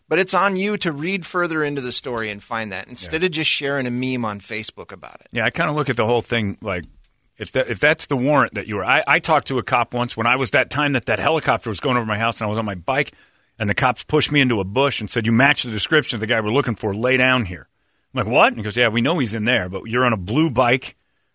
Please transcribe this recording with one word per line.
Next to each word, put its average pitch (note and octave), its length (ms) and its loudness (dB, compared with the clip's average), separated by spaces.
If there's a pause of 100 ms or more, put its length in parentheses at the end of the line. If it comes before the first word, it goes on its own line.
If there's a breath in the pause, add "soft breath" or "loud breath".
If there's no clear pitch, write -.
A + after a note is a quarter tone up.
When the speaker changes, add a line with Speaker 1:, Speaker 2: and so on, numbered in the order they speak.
(100)
Speaker 1:
but D#3 80 2
it's F#3 160 2
on F#3+ 220 4
you G3+ 220 0
to E3+ 140 -2
read E3 320 -4
further D#3+ 400 -2
into C#3+ 180 -2
the B2 100 -4
story A2 400 -4
and G2+ 100 -10
find A2 300 -6
that F#2 160 -8
instead B2 340 -6
Speaker 2:
Yeah. F#3 60 2
Speaker 1:
of F3 60 -2
just D3+ 180 0
sharing C#3 340 0
a B2 60 -2
meme B2+ 340 -2
on G2+ 140 -4
Facebook G#2 520 -10
about - 300 -18
it. - 100 -20
Speaker 2:
Yeah, A#2 140 -2
I - 60 2
kinda E3+ 200 0
look D3 180 0
at A#2+ 80 0
the A#2 80 2
whole A#2+ 160 4
thing G#2+ 400 -2
like, F#2 220 -4 (540)
if - 160 -10
that, B2+ 160 0
if G#2+ 100 -4
that's D3+ 280 2
the C#3+ 100 0
warrant C3 380 2
that G2+ 120 -6
you G#2 80 -4
were, F#2+ 80 -2
I, C3 240 4
I D3+ 120 4
talked D3+ 280 2
to C3 120 0
a A2 40 -4
cop B2 300 0
once A#2+ 240 -2
when A2+ 100 0
I A#2+ 80 4
was C3 160 -2
that C3 180 2
time C#3+ 220 0
that B2+ 140 0
that G#2+ 140 0
helicopter C#3 500 0
was G2+ 100 -4
going C3 160 0
over A#2+ 100 0
my G#2+ 120 -2
house A2+ 240 -2
and A2 40 -2
I G#2 40 -2
was G#2 80 -2
on A2 80 -2
my G2+ 100 -4
bike. C3 380 -2 (460 soft breath)
And G#2 100 0
the G2+ 60 0
cops B2+ 280 2
pushed - 280 2
me D3 100 4
into A#2+ 200 2
a - 20 -2
bush A#2 380 0
and G#2+ 80 -6
said, A2+ 160 -2
"You A2 80 2
match C#3 300 4
the A#2+ 80 -6
description B2+ 440 0
of G#2 60 -6
the A2 60 -4
guy A2+ 120 2
we're G#2+ 120 -2
looking B2+ 240 2
for. G2+ 200 -2
Lay B2+ 220 2
down B2+ 280 2
here." E2+ 220 -12 (460)
I'm B2+ 120 -2
like, A2+ 80 -2
"What?" F3 140 6
And B3+ 100 -2
he G#2+ 60 -8
goes, G#2 140 -4
"Yeah, A#2+ 100 4
we A2+ 140 0
know D#3 180 0
he's A2 160 -2
in G#2+ 80 -4
there, A2 260 0
but F#2 160 -6
you're B2 200 0
on A#2+ 80 4
a G#2+ 40 0
blue A#2 320 0
bike B2+ 460 0 (400)